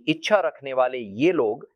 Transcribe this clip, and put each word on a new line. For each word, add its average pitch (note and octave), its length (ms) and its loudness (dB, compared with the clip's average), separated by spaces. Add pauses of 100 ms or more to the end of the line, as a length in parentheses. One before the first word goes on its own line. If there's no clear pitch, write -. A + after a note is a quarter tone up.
इच्छा D#3+ 320 2
रखने C#3 340 -4
वाले B2+ 240 0
ये A#2 340 0
लोग B2 440 -2